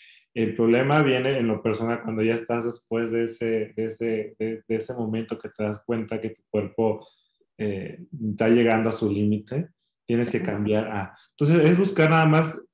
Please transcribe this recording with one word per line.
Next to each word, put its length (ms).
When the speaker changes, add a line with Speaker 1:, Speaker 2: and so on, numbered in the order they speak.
Speaker 1:
el 200
problema 480
viene 360
en 100
lo 140
personal 400
cuando 200
ya 120
estás 300
después 460
de 140
ese, 520
de 80
ese, 540
de, 280
de 100
ese 180
momento 440
que 100
te 160
das 200
cuenta 360
que 100
tu 180
cuerpo, 580
eh, 460
está 180
llegando 400
a 40
su 200
límite, 560
tienes 240
que 80
Speaker 2:
Ujú. 80
Speaker 1:
cambiar 420
a... 280
Entonces, 400
es 80
buscar 320
nada 160
más 340